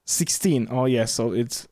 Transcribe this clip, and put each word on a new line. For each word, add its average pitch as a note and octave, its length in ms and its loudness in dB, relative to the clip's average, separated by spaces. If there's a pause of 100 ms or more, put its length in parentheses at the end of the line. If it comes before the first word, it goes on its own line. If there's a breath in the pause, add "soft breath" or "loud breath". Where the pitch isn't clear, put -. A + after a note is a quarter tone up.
sixteen. - 640 0
Oh B2+ 140 2
yeah, A#2+ 220 4
so A#2 260 -2
it's, A#2 400 -4